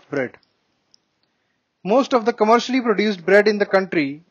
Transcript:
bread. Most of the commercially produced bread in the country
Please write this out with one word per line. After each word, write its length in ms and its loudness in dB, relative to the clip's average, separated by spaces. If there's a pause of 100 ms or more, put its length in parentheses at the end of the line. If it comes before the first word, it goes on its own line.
bread. 300 -8 (1400)
Most 320 0
of 100 0
the 80 -2
commercially 480 0
produced 420 -2
bread 240 4
in 120 0
the 80 -2
country 640 -2